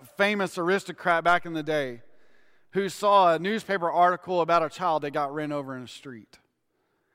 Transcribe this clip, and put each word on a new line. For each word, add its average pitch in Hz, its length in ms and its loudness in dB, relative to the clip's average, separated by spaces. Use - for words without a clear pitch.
famous 202 400 0
aristocrat 175 680 0
back 175 220 4
in 170 80 -8
the 156 100 -6
day 143 380 -4
who 190 180 -2
saw 196 460 4
a 156 40 -2
newspaper 185 500 -4
article 175 520 2
about 165 220 4
a 147 60 -2
child 160 340 -2
that 147 80 -6
got 143 200 -4
ran 151 200 -6
over 135 240 -8
in 127 80 -14
the 113 40 -16
street. - 520 -20